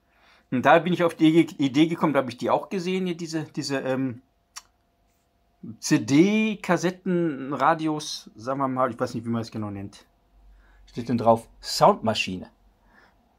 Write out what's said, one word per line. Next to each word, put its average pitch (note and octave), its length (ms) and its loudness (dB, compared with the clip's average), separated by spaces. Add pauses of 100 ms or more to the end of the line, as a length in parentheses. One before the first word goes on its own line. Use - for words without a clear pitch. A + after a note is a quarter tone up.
(520)
Und B2 140 -2
da D3+ 140 8
bin F3 140 -2
ich F3 100 0
auf E3 120 0
die D#3+ 240 6
Idee D3 480 2
gekommen, D#3+ 260 -2
da C#3 60 4
habe B2+ 100 -2
ich A#2 80 -12
die A2+ 120 -4
auch - 200 0
gesehen, F#3 360 -4
hier F3 120 -6
diese, D#3+ 260 -8
diese, C#3 360 -6
ähm, C3 420 -4 (1600)
C - 200 0
D, G3 580 2
Kassetten, E3+ 960 -4
Radios, D#3 840 -2
sagen B2 240 -6
wir C3+ 80 -2
mal, B2+ 240 0
ich A#2 80 -12
weiß B2 160 -4
nicht, A2+ 100 -8
wie A#2 40 -8
man A#2 120 -2
das A2 100 -10
genau G#2+ 200 -8
nennt. G2 340 -12 (800)
Steht A#2+ 240 -12
denn B2 80 0
drauf? A2+ 320 4 (120)
Soundmaschine. A2 880 0 (880)